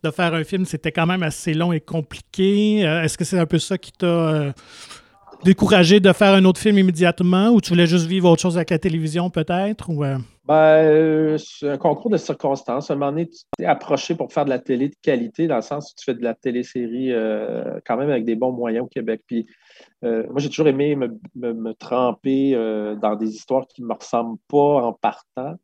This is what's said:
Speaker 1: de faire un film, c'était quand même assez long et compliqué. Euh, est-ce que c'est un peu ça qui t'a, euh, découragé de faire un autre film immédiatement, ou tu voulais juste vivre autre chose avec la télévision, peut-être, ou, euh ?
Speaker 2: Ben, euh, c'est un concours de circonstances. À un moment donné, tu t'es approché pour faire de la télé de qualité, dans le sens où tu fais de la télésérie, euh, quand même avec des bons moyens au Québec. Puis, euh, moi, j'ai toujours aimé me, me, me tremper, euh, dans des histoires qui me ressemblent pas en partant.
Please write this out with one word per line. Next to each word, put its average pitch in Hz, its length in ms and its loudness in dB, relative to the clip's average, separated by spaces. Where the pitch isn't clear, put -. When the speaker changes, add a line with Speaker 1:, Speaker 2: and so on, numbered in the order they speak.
Speaker 1:
de 160 80 -2
faire 170 240 -2
un 160 80 -2
film, 185 220 -4
c'était 156 260 -6
quand 165 160 0
même 185 160 -2
assez 156 320 -4
long 175 160 0
et 156 100 -2
compliqué. 196 1040 0
Euh, 160 160 0
est-ce - 140 -4
que 175 80 -2
c'est 185 140 -2
un 165 80 2
peu 165 120 0
ça 185 180 -4
qui - 140 -14
t'a, - 160 -4
euh, 156 440 0
découragé 185 560 6
de 190 120 6
faire 196 220 6
un 190 120 6
autre 185 140 4
film 208 200 2
immédiatement, 180 680 2
ou 226 120 6
tu - 80 -12
voulais 175 180 4
juste 165 200 2
vivre 180 220 2
autre 165 120 6
chose 180 160 -2
avec 170 140 -4
la 160 80 0
télévision, 165 500 -2
peut-être, 185 600 -4
ou, 147 140 -4
euh ? 135 140 -2
Speaker 2:
Ben, 156 400 6
euh, 156 540 2
c'est - 320 -8
un 135 80 -4
concours 165 320 -2
de 196 80 0
circonstances. 139 720 -6
À 143 40 -2
un 139 40 -4
moment 143 140 -2
donné, 165 180 -6
tu - 80 -20
t'es 170 80 -8
approché 151 500 -2
pour 127 180 -8
faire 147 120 0
de 143 40 -4
la 127 100 -2
télé 131 300 -2
de - 120 -12
qualité, 127 460 -2
dans 143 100 -2
le 110 40 -2
sens 147 300 -10
où - 40 -20
tu - 80 -20
fais 127 120 -4
de 117 80 -10
la 117 100 -2
télésérie, 123 800 -6
euh, 110 720 -4
quand 117 120 -4
même 143 120 -2
avec 120 160 -2
des 117 100 -2
bons 127 160 -2
moyens 120 340 -6
au - 20 -18
Québec. 113 400 -8
Puis, 113 180 -6
euh, 113 260 -2
moi, 131 100 -6
j'ai 143 100 -4
toujours 156 180 0
aimé 143 280 0
me, 131 120 -4
me, 120 180 -6
me 113 200 -8
tremper, 131 800 -2
euh, 107 400 -4
dans 107 200 -2
des 107 200 -6
histoires 131 320 -4
qui - 160 -18
me 113 100 -6
ressemblent 117 460 -6
pas 143 80 0
en 117 120 -2
partant. 127 600 -6